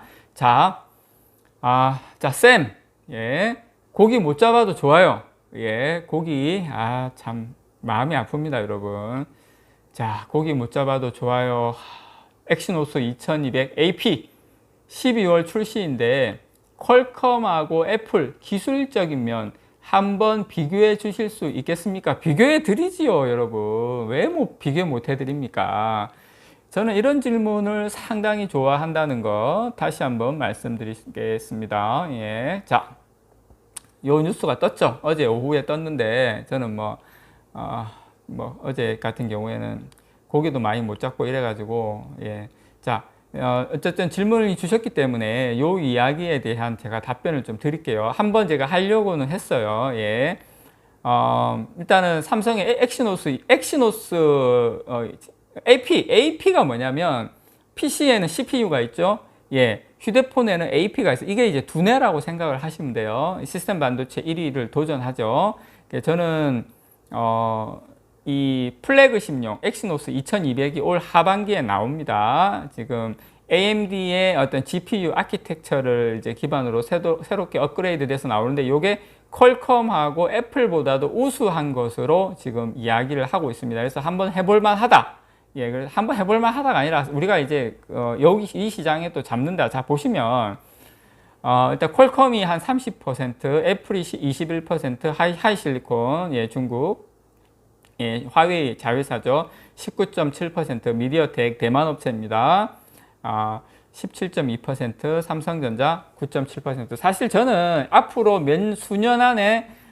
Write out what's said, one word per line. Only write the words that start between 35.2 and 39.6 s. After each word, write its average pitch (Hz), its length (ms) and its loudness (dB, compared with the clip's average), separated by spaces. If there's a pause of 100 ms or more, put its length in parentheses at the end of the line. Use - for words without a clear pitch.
오후에 131 400 0
떴는데 123 840 -2
저는 123 260 -4
뭐, 107 240 -6 (560)
어, 113 340 -8 (380)
뭐 120 380 -12
어제 120 380 -4
같은 117 260 -6
경우에는 110 560 -8 (460)